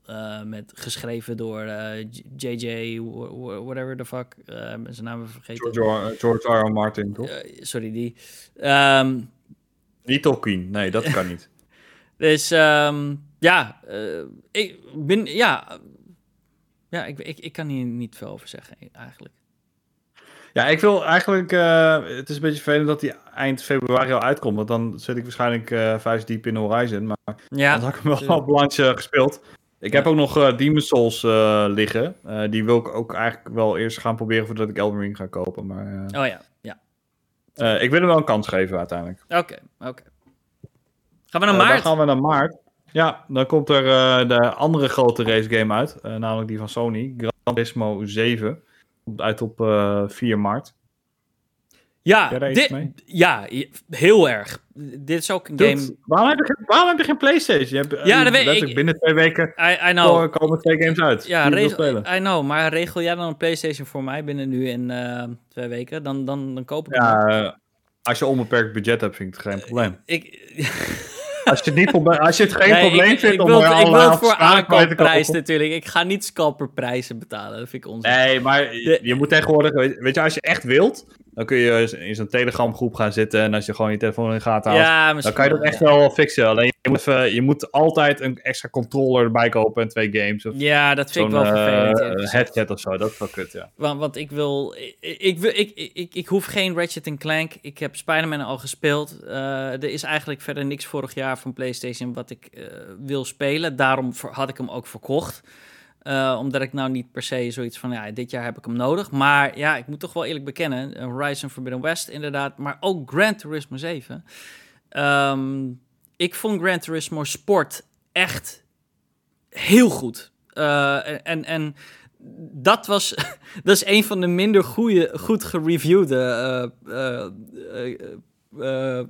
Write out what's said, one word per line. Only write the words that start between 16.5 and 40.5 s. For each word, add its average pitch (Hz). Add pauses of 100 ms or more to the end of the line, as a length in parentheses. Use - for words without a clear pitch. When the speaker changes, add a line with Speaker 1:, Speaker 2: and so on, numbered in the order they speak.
Speaker 1:
ja, 165
ik, 139
ik, -
ik -
kan 156
hier 131
niet 120
veel -
over 101
zeggen, - (140)
eigenlijk. - (1200)
Speaker 2:
Ja, 120
ik 160
wil 196
eigenlijk, 180
eh, 165
het 131
is 147
een 143
beetje 151
vervelend 151
dat 151
die 143 (220)
eind 135
februari 127
al 120
uitkomt, 127
want 107
dan 117
zit 123
ik 117
waarschijnlijk, 120
eh, 110
vuistdiep 113
in 110
Horizon, 110
maar 107 (120)
Speaker 1:
Ja, 139
Speaker 2:
dan 120
had 131
ik -
hem 151
wel 139
Speaker 1:
tuurlijk. 151
Speaker 2:
op 131
launch, 143
eh, 135
gespeeld. 139 (380)
Ik 101
heb 139
Speaker 1:
Ja. 165
Speaker 2:
ook 156
nog, 147
eh, 135
Demon's 147
Souls, 117
eh, 110
liggen. 107 (100)
Eh, 107
die 110
wil 120
ik 117
ook 113
eigenlijk 113
wel 107
eerst 113
gaan 113
proberen 113
voordat 110
ik 101
Elden 104
Ring 101
ga 95
kopen, 92
maar, 95
eh, 98
Speaker 1:
Oh 131
ja, 90 (200)
ja. 107 (760)
Speaker 2:
eh, 113
ik 123
wil 160
hem 180
wel 165
een 151
kans 107
geven 95
uiteindelijk. 87
Speaker 1:
Oké, 170 (240)
oké. 127 (1300)